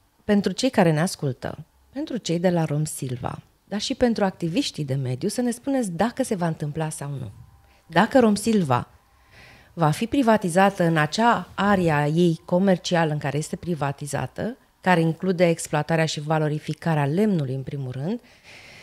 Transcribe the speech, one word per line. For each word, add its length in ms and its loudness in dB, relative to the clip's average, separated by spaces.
pentru 280 2
cei 180 0
care 220 4
ne 80 2
ascultă, 580 -4
pentru 240 -6
cei 220 -4
de 100 2
la 140 2
Rom 220 -2
Silva, 540 -8
dar 160 -6
și 120 -4
pentru 300 2
activiștii 640 -2
de 80 -4
mediu, 340 -4
să 140 -4
ne 100 0
spuneți 400 -2
dacă 320 -2
se 120 -4
va 120 -2
întâmpla 420 -4
sau 200 -10
nu. 220 -10
Dacă 340 4
Rom 160 6
Silva 520 2
va 160 2
fi 160 -2
privatizată 760 2
în 140 2
acea 560 0
area 540 2
ei 380 2
comercială 640 2
în 60 -2
care 200 -4
este 180 -6
privatizată, 1000 -6
care 200 2
include 480 2
exploatarea 560 -2
și 160 -6
valorificarea 840 -2
lemnului, 480 0
în 80 -6
primul 300 -8
rând, 280 -6